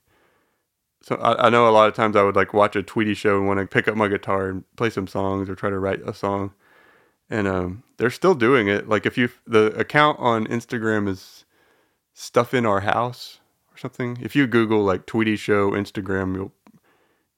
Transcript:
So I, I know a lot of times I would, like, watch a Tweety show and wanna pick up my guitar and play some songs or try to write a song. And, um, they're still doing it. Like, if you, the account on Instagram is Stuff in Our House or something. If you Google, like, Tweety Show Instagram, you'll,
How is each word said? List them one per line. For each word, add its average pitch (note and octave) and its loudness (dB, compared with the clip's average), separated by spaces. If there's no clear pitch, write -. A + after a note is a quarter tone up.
So - -6
I, A#2 4
I A2+ 6
know A#2 6
a - 6
lot G#2+ 6
of G2+ -2
times G#2+ 0
I G#2 6
would, G2 2
like, F#2+ 0
watch G#2 2
a G2 -2
Tweety G#2+ -2
show G2+ 0
and G2 0
wanna G2 0
pick A#2+ 0
up G#2+ -2
my G#2+ 0
guitar G2 -2
and F#2+ -8
play A#2 -2
some G2 -6
songs G2 -4
or F#2+ -10
try G2+ -6
to G2 -4
write F#2+ -4
a G#2 -8
song. G2 -4
And, G#2 -2
um, F#2 -4
they're A#2+ 0
still F#3 0
doing A#2+ 2
it. G2+ -2
Like, G#2 -2
if A2 -4
you, B2 0
the G#2+ 2
account D3+ 0
on A2+ 0
Instagram A2 -4
is - -10
Stuff - -2
in B2 0
Our G2 2
House A#2 -4
or - -20
something. B2+ -10
If A2 -8
you C#3 4
Google, A2 2
like, F#2 0
Tweety A2 0
Show G2+ 0
Instagram, F#2+ -4
you'll, F#2+ -8